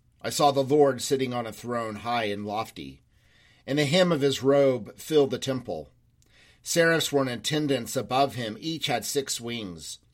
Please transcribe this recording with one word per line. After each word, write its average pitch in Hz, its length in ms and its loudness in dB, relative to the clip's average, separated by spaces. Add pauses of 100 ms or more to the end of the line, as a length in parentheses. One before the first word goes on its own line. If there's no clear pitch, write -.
(220)
I - 80 -4
saw 143 220 4
the 135 120 2
Lord 135 380 4
sitting 131 320 -2
on 120 120 -4
a 110 60 -8
throne 117 440 -6
high 117 300 -2
and 104 200 -4
lofty, 101 560 -8 (680)
and 139 100 0
the 151 60 4
hem 175 260 4
of 156 120 0
his 139 200 0
robe 131 560 2
filled 147 340 2
the 123 60 -4
temple. 110 520 -6 (760)
Seraphs 165 480 2
were 139 120 2
in 131 40 0
attendance 131 720 -2
above 123 380 0
him. 113 220 -6
Each 160 300 -6
had 117 160 0
six - 380 -4
wings. 107 580 -10 (140)